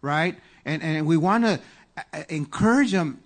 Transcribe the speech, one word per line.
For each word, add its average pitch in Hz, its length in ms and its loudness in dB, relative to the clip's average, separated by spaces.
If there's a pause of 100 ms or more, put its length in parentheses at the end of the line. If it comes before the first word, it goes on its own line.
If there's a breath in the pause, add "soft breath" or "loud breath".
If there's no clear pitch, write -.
right? 156 360 -2 (280 soft breath)
And, 151 180 -4
and 156 240 -2
we 165 80 4
wanna, 190 460 2 (340 loud breath)
uh, - 320 -12
encourage 208 640 0
them 170 340 -2